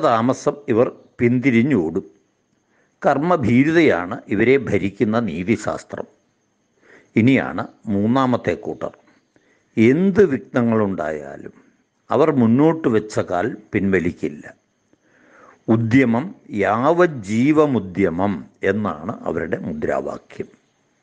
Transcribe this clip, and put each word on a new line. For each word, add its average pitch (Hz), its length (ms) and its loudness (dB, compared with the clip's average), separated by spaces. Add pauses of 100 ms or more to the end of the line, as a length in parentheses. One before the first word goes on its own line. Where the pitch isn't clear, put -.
താമസം 127 540 0 (120)
ഇവർ 120 240 2 (240)
പിന്തിരിഞ്ഞോടും. 117 920 2 (960)
കർമ്മഭീരുതയാണ് 139 1300 2
ഇവരെ 117 360 2
ഭരിക്കുന്ന 104 580 -2
നീതിശാസ്ത്രം. 90 840 -6 (1080)
ഇനിയാണ് 110 520 2 (200)
മൂന്നാമത്തെ 110 680 0
കൂട്ടർ. - 360 -10 (840)
എന്ത് 175 480 4
വിഘ്നങ്ങളുണ്ടായാലും 95 1300 -2 (540)
അവർ 143 220 2
മുന്നോട്ട് 143 580 2
വെച്ച 110 300 -2
കാൽ 92 460 -4
പിൻവലിക്കില്ല. 90 880 -4 (1120)
ഉദ്യമം 117 680 2 (220)
യാവജ്ജീവമുദ്യമം 107 1900 0 (140)
എന്നാണ് 95 580 -4
അവരുടെ 82 380 -6
മുദ്രാവാക്യം. 73 880 -8 (540)